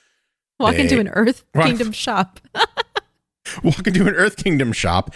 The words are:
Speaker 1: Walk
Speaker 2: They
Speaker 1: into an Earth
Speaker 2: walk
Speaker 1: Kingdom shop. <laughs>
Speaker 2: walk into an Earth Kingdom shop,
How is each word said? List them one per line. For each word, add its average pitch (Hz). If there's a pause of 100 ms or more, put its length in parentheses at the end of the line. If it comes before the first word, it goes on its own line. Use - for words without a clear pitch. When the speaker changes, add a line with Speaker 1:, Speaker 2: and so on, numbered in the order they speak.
(600)
Speaker 1:
Walk 240
Speaker 2:
They 294
Speaker 1:
into 247
an 202
Earth 226 (100)
Speaker 2:
walk 156
Speaker 1:
Kingdom 233
shop. 196 (140)
<laughs> -
Speaker 2:
walk 180
into 190
an 202
Earth 196
Kingdom 135
shop, 87